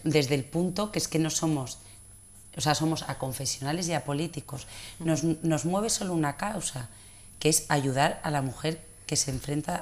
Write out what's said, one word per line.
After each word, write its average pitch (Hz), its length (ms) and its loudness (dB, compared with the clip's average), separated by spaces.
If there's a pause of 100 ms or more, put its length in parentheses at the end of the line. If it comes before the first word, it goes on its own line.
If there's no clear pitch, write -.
desde 147 300 4
el 131 100 2
punto 180 460 0
que 185 80 -4
es 151 80 0
que - 140 0
no 160 100 2
somos, 151 480 0 (760)
o 156 40 -6
sea, 143 140 4
somos 156 340 2
aconfesionales 135 800 -4
y 175 60 0
apolíticos. 143 720 -4 (320)
Nos, 160 240 2
nos 160 440 2
mueve 196 240 2
solo 190 240 -2
una 147 220 2
causa, 190 520 -6 (500)
que - 120 2
es - 180 2
ayudar 139 560 4
a 160 60 0
la 143 120 2
mujer 156 380 -2 (260)
que - 100 -2
se - 140 0
enfrenta 147 520 -2